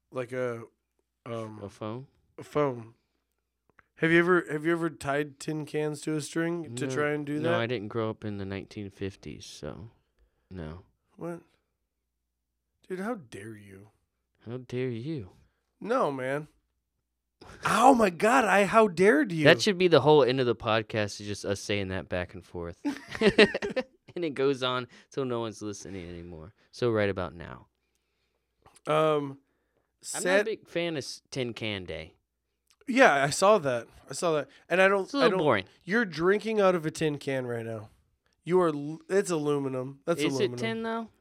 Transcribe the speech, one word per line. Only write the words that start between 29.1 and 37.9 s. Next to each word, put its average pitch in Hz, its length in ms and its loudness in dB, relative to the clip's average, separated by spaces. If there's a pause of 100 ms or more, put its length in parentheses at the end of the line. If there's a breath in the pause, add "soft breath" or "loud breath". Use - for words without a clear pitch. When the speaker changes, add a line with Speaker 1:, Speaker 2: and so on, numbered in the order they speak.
Speaker 2:
I'm 160 100 -6
not 180 100 2
a 196 40 6
Speaker 1:
Sat- 208 80 2
Speaker 2:
big 220 200 -8
fan 170 280 -4
of 151 40 -4
s-, - 320 -10
Tin 123 240 -4
Can 104 300 -6
Day. 80 300 -12 (760)
Speaker 1:
Yeah, 214 360 6
I 147 60 2
saw 196 280 4
that. 123 280 -4 (240)
I 139 40 -10
saw 170 180 -2
that. 147 160 -2 (200 soft breath)
And 180 140 4
I 190 60 8
don't, 196 160 2
Speaker 2:
It's - 100 -12
a 277 40 -2
little 262 100 6
Speaker 1:
I - 20 0
don't, 185 80 0
Speaker 2:
boring. 127 260 4 (200 soft breath)
Speaker 1:
you're 226 200 0
drinking 208 560 0
out 190 140 6
of 160 100 -2
a 156 60 -2
tin 156 280 -2
can 135 280 -4
right 117 180 -4
now. 110 240 -10 (560)